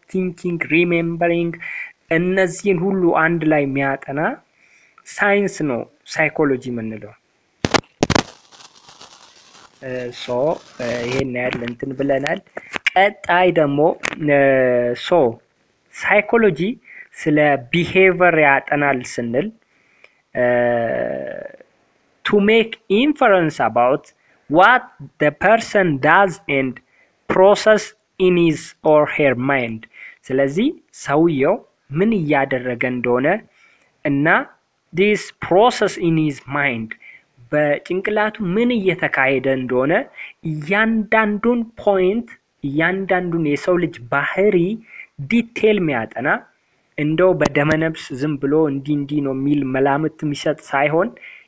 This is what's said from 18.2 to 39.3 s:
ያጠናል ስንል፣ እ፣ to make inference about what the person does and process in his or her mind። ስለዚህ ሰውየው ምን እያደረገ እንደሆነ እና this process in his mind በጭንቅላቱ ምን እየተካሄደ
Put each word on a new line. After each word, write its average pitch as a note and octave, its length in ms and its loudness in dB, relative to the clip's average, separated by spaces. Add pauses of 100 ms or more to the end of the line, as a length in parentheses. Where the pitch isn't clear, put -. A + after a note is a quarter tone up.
ያጠናል C#3+ 680 2
ስንል፣ B2 400 -4 (880)
እ፣ B2 80 0 (1800)
to G#3 160 2
make A3 320 2 (220)
inference G#3 640 2
about A#2+ 420 2 (460)
what G#3 340 4 (320)
the D3+ 220 0
person G#3 500 2 (120)
does E3+ 340 4 (160)
and C3+ 220 -2 (580)
process G3+ 540 4 (360)
in F#3 160 2
his E3 240 2 (220)
or D3+ 280 4
her C#3 240 0 (100)
mind። A#2+ 380 -4 (420)
ስለዚህ C#3 440 0 (320)
ሰውየው D#3 560 2 (340)
ምን F#3 240 0
እያደረገ C3+ 720 -2
እንደሆነ B2 420 -2 (760)
እና C#3+ 220 0 (640)
this G3 280 2 (180)
process G#3+ 600 2
in E3 180 0
his D3+ 200 -2 (160)
mind B2+ 360 -2 (580)
በጭንቅላቱ F#3+ 880 -2 (120)
ምን A3 240 0
እየተካሄደ D3+ 800 0